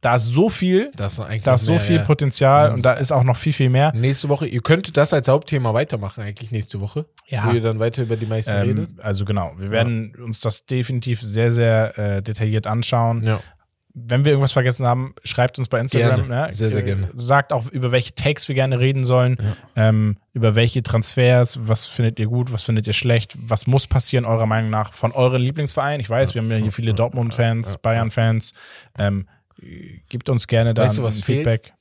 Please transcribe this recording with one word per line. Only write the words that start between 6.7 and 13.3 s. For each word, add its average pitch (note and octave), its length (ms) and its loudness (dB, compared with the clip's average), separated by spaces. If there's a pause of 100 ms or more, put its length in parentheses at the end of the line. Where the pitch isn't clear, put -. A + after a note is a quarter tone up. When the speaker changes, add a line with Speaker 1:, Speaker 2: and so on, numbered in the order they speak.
Speaker 2:
Woche. B2 260 -6 (200)
Speaker 1:
Ja. A2 200 -4
Speaker 2:
Wo A2 60 2
ihr A#2 100 2
dann A2 180 -2
weiter A#2+ 220 -2
über A2+ 140 -2
die A2 100 -6
meisten A2 260 -2
Speaker 1:
Ähm, G2+ 100 0
Speaker 2:
redet. G#2+ 260 0 (140)
Speaker 1:
also G2+ 220 -4
genau, F#2+ 320 -4
wir F#2+ 100 -10
Speaker 2:
Ja. G2+ 60 -6
Speaker 1:
werden A2+ 440 -2
uns A2+ 240 -10
das - 260 -6
definitiv B2 560 -4
sehr, A2+ 280 0
sehr, A2+ 480 2
äh, G2+ 240 -2
detailliert G#2+ 440 -2
anschauen. A#2 580 0
Speaker 2:
Ja. A2 160 0 (580)